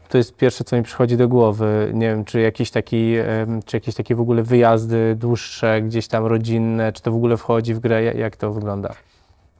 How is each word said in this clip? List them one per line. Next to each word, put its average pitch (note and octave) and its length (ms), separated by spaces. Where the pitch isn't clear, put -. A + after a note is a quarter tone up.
to C3 100
jest - 180
pierwsze, B2 280
co - 120
mi A#2+ 60
przychodzi A#2+ 340
do A#2+ 120
głowy. G#2+ 680
Nie A2+ 140
wiem, G#2+ 160
czy A#2 160
jakiś A2 300
taki, A2+ 460
em, A2 460
czy - 140
jakieś A2+ 180
takie G#2+ 200
w A#2 60
ogóle A#2 220
wyjazdy A2+ 760
dłuższe, A2+ 640
gdzieś A2+ 260
tam A2+ 180
rodzinne, A2+ 640
czy - 100
to A#2 100
w - 20
ogóle A#2 220
wchodzi A2+ 380
w A2 60
grę? A2+ 220
Ja-, A2+ 100
jak A2+ 240
to G#2 160
wygląda? G2+ 380